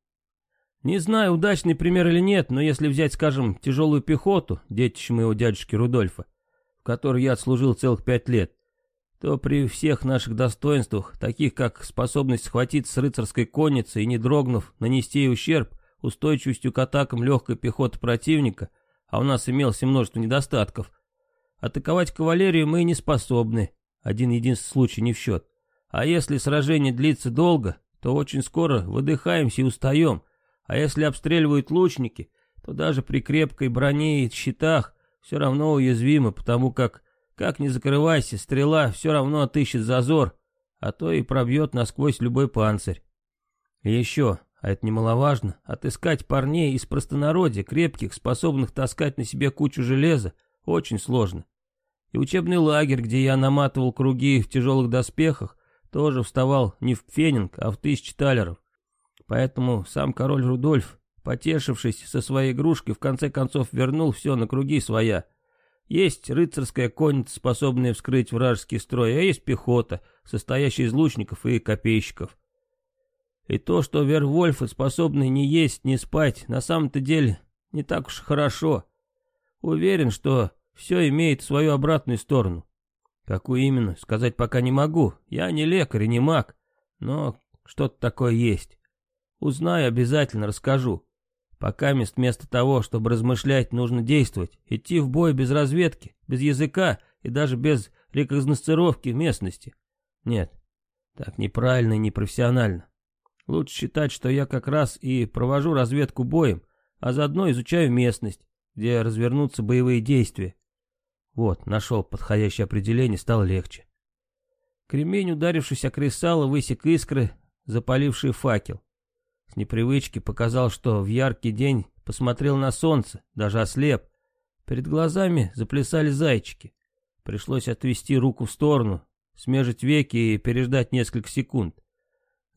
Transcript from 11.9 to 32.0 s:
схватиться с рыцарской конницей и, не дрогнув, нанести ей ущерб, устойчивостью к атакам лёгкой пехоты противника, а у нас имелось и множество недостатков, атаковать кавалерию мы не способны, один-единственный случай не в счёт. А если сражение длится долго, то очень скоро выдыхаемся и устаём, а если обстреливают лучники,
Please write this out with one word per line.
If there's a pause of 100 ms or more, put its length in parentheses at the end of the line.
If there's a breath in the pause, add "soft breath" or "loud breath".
схватиться
с
рыцарской
конницей
и,
не
дрогнув,
нанести
ей
ущерб, (280)
устойчивостью
к
атакам
лёгкой
пехоты
противника, (400)
а
у
нас
имелось
и
множество
недостатков, (680)
атаковать
кавалерию
мы
не
способны, (320)
один-единственный
случай
не
в
счёт. (420)
А
если
сражение
длится
долго, (240)
то
очень
скоро
выдыхаемся
и
устаём, (420)
а
если
обстреливают
лучники, (340)